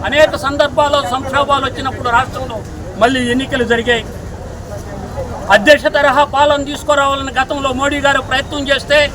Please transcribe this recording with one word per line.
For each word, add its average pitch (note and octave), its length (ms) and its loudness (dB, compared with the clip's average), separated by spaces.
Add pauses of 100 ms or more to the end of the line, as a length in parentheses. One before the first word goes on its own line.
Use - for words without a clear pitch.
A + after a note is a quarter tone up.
అనేక C#4+ 320 4
సందర్భాల్లో C#4+ 720 0
సంక్షోభాలు C4+ 540 0
వచ్చినప్పుడు C4 440 -4
రాష్ట్రంలో B3 500 0 (400)
మళ్ళీ B3 320 2
ఎన్నికలు B3+ 340 0
జరిగాయి. A#3 400 0 (1500)
అధ్యక్ష G#3+ 360 4
తరహా D4 380 4
పాలన C#4+ 380 2
తీసుకురావాలని C#4 680 0
గతంలో C4 400 -2
మోడీ C#4+ 260 0
గారు C#4 220 2
ప్రయత్నం C#4 480 -4
చేస్తే C#4+ 460 2